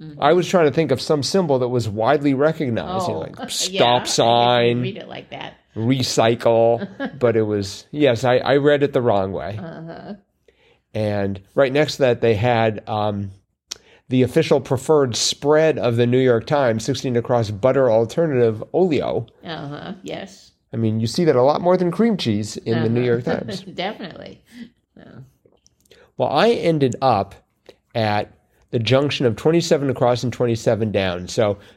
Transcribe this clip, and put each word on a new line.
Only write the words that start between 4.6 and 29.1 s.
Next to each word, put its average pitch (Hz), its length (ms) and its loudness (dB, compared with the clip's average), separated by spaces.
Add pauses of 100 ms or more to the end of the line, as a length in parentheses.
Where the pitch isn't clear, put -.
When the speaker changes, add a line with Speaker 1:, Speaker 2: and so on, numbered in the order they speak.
Speaker 1:
read 123 160 -6
it 117 120 -16
like - 220 -16
that. - 240 -14 (220)
Speaker 2:
recycle, 120 1400 0
Speaker 1:
<laughs> - 20 -14
Speaker 2:
but 117 160 2
it 113 60 2
was, 104 500 -4
yes, 131 320 2
I, 127 140 4
I - 180 2
read 143 260 4
it 139 100 0
the 135 100 0
wrong 101 300 2
way. 85 260 -8
Speaker 1:
Uh-huh. 165 560 -14 (800)
Speaker 2:
And 104 460 -2 (140)
right 135 180 4
next 143 240 0
to 147 60 -2
that, 123 180 2
they 117 140 4
had, 113 540 0
um, 104 420 -4 (760)
the 127 140 2
official 143 380 2
preferred 135 560 0
spread 151 600 2
of 117 180 0
the 120 100 2
New 123 140 2
York 123 260 2
Times, 127 380 0
sixteen 127 320 -2
across 117 340 0
butter 131 400 2
alternative 117 720 2 (100)
oleo. 117 540 0 (180)
Speaker 1:
Uh-huh, 156 580 -12
yes. - 500 -14 (200)
Speaker 2:
I - 40 -8
mean, 110 240 0
you 113 60 -2
see 175 180 -2
that 151 120 4
a 123 60 4
lot 143 180 4
more 180 160 2
than 180 140 0
cream 214 260 0
cheese 107 400 -4
in 117 260 -2
the 113 60 2
New 117 120 0
Speaker 1:
Uh-huh. 123 100 0
Speaker 2:
York 120 140 0
Times. - 360 -6
Speaker 1:
<laughs> 170 140 -18
Definitely. - 680 -12 (540)
So. - 280 -20 (920)
Speaker 2:
Well, 127 140 -2
I 185 200 2
ended 160 520 0
up 110 320 0 (600)
at 107 380 -2 (380)
the 127 80 -2
junction 131 480 0